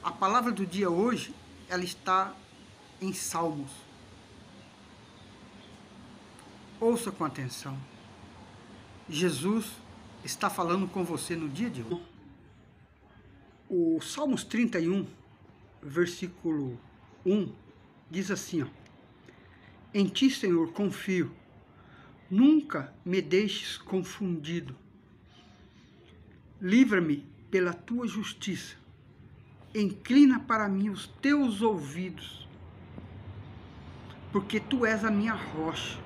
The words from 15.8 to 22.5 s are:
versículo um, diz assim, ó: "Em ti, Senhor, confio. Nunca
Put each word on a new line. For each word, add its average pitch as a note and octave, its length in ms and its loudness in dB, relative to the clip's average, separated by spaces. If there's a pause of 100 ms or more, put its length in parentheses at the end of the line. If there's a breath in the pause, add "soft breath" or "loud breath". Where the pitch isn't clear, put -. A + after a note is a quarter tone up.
versículo D#3 960 -2 (460)
um, F#3+ 260 2 (580)
diz G3 220 -4
assim, E3+ 320 -4
ó: - 40 -6 (1300 loud breath)
"Em G3+ 140 4
ti, - 220 4
Senhor, E3+ 420 2
confio. F#3 580 0 (1000 loud breath)
Nunca A#3+ 640 4 (100)